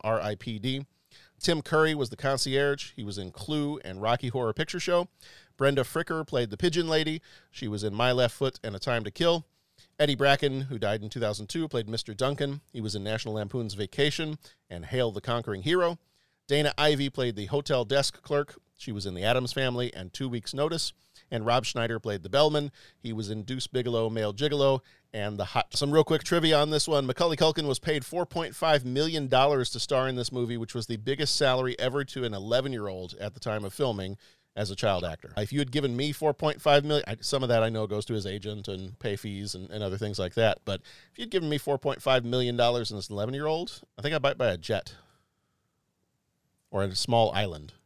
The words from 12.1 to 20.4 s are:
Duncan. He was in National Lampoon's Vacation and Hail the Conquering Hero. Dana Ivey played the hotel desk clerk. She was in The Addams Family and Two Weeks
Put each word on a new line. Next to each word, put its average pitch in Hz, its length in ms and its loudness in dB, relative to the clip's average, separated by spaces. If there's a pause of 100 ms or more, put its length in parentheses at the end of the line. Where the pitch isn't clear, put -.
Duncan. 139 460 -2 (120)
He 123 80 -8
was 107 140 -4
in 101 80 -6
National 110 320 -4
Lampoon's 107 400 -4
Vacation 147 640 -2 (320)
and 85 140 -10
Hail 120 260 0
the 98 100 -8
Conquering 113 400 -4
Hero. 170 380 0 (480)
Dana 147 320 2
Ivey 139 320 2
played 120 240 -2
the 101 100 -6
hotel 139 400 0
desk 135 380 0
clerk. 143 320 -2 (200)
She - 160 -10
was 101 140 -6
in 95 80 -6
The 90 100 -6
Addams 123 300 2
Family 123 400 -2
and 90 180 -12
Two 135 180 -6
Weeks 120 240 -8